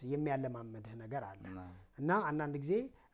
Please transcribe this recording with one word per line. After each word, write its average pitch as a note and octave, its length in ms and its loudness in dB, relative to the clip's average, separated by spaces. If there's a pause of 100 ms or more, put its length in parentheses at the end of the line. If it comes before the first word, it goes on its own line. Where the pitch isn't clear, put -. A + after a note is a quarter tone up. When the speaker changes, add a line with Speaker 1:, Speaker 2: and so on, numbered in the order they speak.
Speaker 1:
የሚያለማመድህ B2 920 0
ነገር A#2 280 -4
አለ። F#2+ 200 -10
Speaker 2:
እና F#2 160 -8 (380)
Speaker 1:
እና C#3+ 120 2 (120)
አንዳንድ D3+ 340 0
ጊዜ C#3+ 180 0 (400)